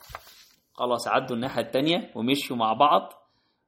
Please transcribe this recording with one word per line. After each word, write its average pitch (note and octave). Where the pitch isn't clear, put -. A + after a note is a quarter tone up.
خلاص B2
عدوا A#2+
الناحية A#2+
التانية D3+
ومشوا B2+
مع A2
بعض، D3